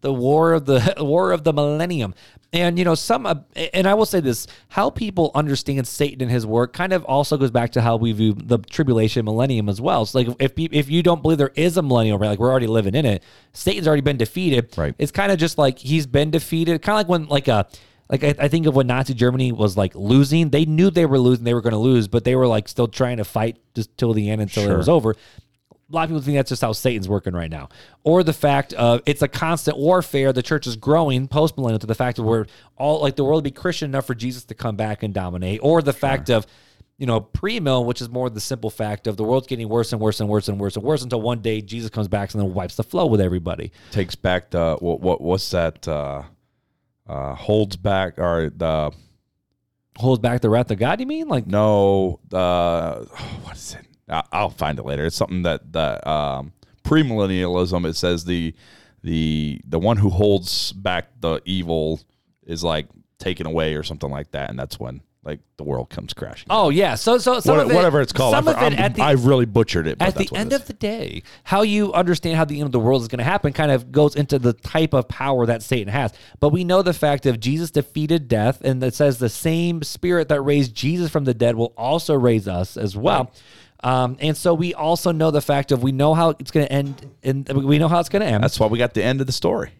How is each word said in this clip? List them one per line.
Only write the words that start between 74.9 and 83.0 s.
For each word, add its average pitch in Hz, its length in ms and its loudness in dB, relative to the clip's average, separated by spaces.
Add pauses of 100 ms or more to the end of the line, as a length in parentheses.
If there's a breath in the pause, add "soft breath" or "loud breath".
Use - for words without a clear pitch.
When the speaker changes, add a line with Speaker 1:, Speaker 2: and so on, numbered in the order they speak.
Speaker 1:
of 127 140 2
power 135 380 0
that 113 160 0
Satan 104 300 -4
has. 120 200 -2 (280 loud breath)
But 143 80 4
we 175 160 2
know 185 180 4
the 175 100 2
fact 143 340 0
of 120 120 2
Jesus 147 320 -2
defeated 151 560 -2
death, 117 360 0
and 131 200 0
it 127 120 -2
says 139 240 2
the 123 100 0
same 165 560 -2
spirit 170 440 -2
that 147 120 2
raised 139 340 2
Jesus 165 360 -2
from 151 140 0
the 127 100 2
dead 117 200 2
will 117 220 -2
also 147 380 0
raise 120 340 2
us 92 280 -4
as 104 200 -4
well. 139 280 0